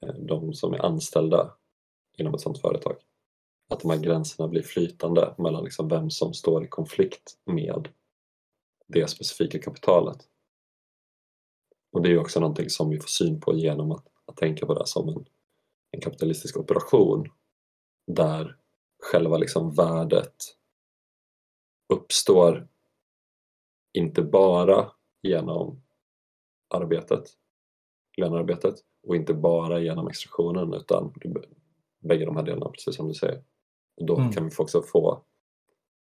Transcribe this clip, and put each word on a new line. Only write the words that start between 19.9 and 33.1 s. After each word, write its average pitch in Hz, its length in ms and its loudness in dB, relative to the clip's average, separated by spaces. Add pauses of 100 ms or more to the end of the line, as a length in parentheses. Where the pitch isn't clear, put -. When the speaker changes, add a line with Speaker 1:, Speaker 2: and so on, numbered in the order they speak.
Speaker 1:
uppstår - 800 4 (1200)
inte 82 300 0
bara 95 680 6 (320)
genom 85 600 -2 (840)
arbetet, 85 640 -2 (840)
lönearbetet, 87 580 -2 (280)
och 87 140 -2
inte 80 180 0
bara 85 460 2
genom 85 280 -4
extraktionen, 85 640 -4
utan - 380 -2 (120)
b-, - 160 -8 (600)
bägge 80 240 0
de 80 120 -4
här 78 60 -4
delarna, - 280 -6
precis - 260 -10
som 80 120 -6
du 78 60 -8